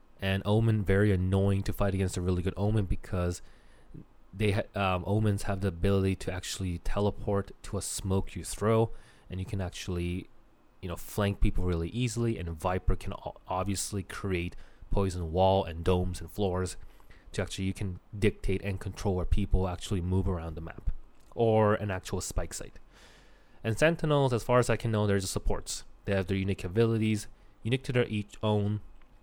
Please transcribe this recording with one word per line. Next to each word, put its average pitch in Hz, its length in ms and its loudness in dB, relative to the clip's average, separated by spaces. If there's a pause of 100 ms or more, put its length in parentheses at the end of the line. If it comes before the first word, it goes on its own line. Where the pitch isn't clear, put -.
(220)
And 98 240 0
Omen, 110 380 4
very 98 280 4
annoying 98 520 2
to - 100 -2
fight 101 200 0
against 95 240 0
a 92 40 -2
really 90 200 0
good 90 160 -2
Omen 104 280 0
because 90 560 -2 (920)
they 104 180 0
ha-, 98 440 0
um, 87 100 -2
Omens 104 380 2
have 98 160 -2
the 101 80 0
ability 95 480 2
to - 180 -6
actually 92 460 -6
teleport 101 720 0 (120)
to - 140 -6
a 95 40 -4
smoke - 520 -2
you 85 100 -8
throw, 113 480 0 (380)
and 90 120 -6
you 92 40 -6
can 98 140 -6
actually, 87 720 -6 (520)
you 92 60 -8
know, 85 80 -6
flank 101 460 -2
people 98 240 4
really 85 240 0
easily. 117 500 -2
And 85 100 -6
Viper 92 460 0
can - 180 -4
o-, - 220 -10 (120)
obviously 95 560 -2
create 90 520 -4 (340)
poison 87 440 0
wall 95 320 6
and 82 180 -6
domes 90 380 2
and 85 100 -12
floors 92 460 -2 (560)
to - 80 -2
actually, 95 240 -4
you 95 80 0
can 92 260 -6 (180)
dictate 98 460 2
and 98 160 -4
control 95 360 -2
where 87 100 0
people 95 420 4
actually 90 340 -4
move 92 280 2
around 82 260 -4
the 80 60 -10
map - 300 -4 (440)
or 110 400 4
an 101 160 -2
actual 92 300 -4
spike - 320 -4
site. - 260 -12 (840)
And 113 120 0
Sentinels, 151 540 4
as 117 120 0
far 123 160 4
as 117 100 4
I 113 80 2
can 113 140 -2
know, 104 140 2
they're 101 140 4
just 95 140 -4
supports. - 500 -2 (220)
They 98 100 0
have 95 120 0
their 95 100 0
unique 95 260 -2
abilities, 110 640 2 (360)
unique 127 200 -2
to - 80 -6
their 120 160 2
each 104 340 -6
own, 107 380 0 (440)